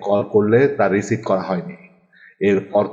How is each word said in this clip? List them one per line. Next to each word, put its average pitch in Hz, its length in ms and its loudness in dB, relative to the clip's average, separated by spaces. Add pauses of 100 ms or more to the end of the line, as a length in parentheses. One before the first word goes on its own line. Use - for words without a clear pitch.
কল 101 220 0
করলে 107 460 2
তা 104 200 0
রিসিভ 101 360 0
করা 95 160 0
হয়নি। 90 360 -8 (640)
এরপর 101 520 0